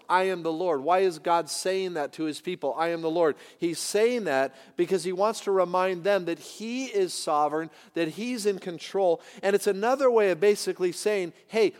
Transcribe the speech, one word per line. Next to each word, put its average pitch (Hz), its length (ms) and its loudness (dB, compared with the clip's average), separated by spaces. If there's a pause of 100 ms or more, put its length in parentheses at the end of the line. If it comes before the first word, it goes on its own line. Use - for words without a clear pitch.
I 185 140 4
am 185 200 -2
the 165 80 -2
Lord." 160 320 0
Why 175 160 4
is 180 200 0
God 170 300 0
saying 190 440 -4
that 147 200 -4
to 160 120 -6
his 151 160 -6
people? 147 360 -4
"I 165 120 0
am 170 120 -4
the 165 80 -2
Lord." 160 280 2 (200)
He's 170 220 -4
saying 226 460 0
that 135 280 0 (220)
because 175 300 0
he 185 80 -4
wants 208 280 0
to 202 120 -4
remind 185 500 0
them 190 220 2
that 165 140 -4
he 247 480 -8
is 202 260 0
sovereign, 151 560 0 (240)
that 165 160 0
he's 214 360 -6
in 202 140 0
control. 175 640 -2 (200)
And 196 140 2
it's 202 120 2
another 240 440 2
way 214 200 6
of 165 100 0
basically 185 500 2
saying, 196 400 -2 (160)
"Hey, 208 320 2